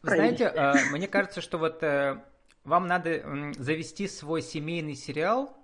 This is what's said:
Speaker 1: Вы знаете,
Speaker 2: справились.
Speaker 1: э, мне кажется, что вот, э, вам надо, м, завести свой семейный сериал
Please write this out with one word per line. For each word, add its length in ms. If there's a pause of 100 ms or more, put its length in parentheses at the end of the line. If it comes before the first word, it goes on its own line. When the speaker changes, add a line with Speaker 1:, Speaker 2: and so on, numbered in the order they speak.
Speaker 1:
Вы 100
знаете, 320
Speaker 2:
справились. 400
Speaker 1:
э, 80
мне 160
кажется, 320
что 180
вот, 240
э, 400 (420)
вам 220
надо, 240
м, 440
завести 540
свой 340
семейный 520
сериал 680